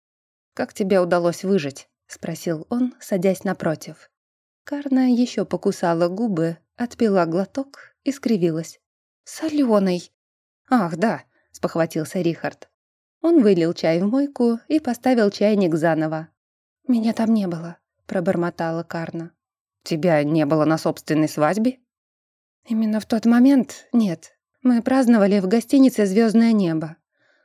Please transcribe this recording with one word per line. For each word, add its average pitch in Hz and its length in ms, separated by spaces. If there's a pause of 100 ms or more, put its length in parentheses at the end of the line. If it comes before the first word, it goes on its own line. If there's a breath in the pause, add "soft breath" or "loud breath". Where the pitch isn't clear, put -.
(540)
«Как - 200
тебе 190 280
удалось 170 420
выжить?» 185 460 (240)
спросил 165 560
он, 247 300
садясь 185 440
напротив. 165 640 (540)
Карна 262 480
ещё 233 340
покусала 175 640
губы, 175 500 (200)
отпила 208 480
глоток 196 800
и 277 80
скривилась. 170 680 (460)
«Солёный!» 220 840 (580)
«Ах, 190 260
да!» 170 280 (280)
спохватился 170 720
Рихард. 156 480 (520)
Он 330 200
вылил 175 320
чай 165 280
в 196 40
мойку 240 640
и 311 120
поставил 233 520
чайник 202 440
заново. 160 540 (580)
«Меня 226 260
там 226 200
не 202 140
было», 170 300 (280)
пробормотала 170 800
Карна. 165 480 (520)
«Тебя 156 400
не 151 220
было 151 200
на 160 120
собственной 156 520
свадьбе?» 196 500 (880)
Именно 220 340
в 208 60
тот 226 200
момент 247 640
нет. 208 460 (240)
Мы 240 200
праздновали 233 580
в 185 80
гостинице 233 580
«Звёздное 226 480
небо». 160 420 (500)